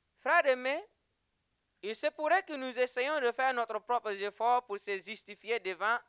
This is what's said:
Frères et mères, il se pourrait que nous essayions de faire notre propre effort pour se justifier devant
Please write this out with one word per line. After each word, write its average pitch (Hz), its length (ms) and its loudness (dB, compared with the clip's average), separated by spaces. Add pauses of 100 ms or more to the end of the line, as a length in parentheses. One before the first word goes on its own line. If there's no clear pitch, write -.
(200)
Frères 320 260 4
et 262 100 4
mères, 277 300 -4 (1000)
il 214 120 -6
se 294 120 -4
pourrait 302 360 2
que 311 100 -10
nous 254 240 -6
essayions 254 420 0
de 240 120 2
faire 262 220 0
notre 226 260 -2
propre 233 320 -2
effort 220 540 0
pour 202 140 -6
se 196 200 -4
justifier 208 600 -6
devant 190 380 0 (120)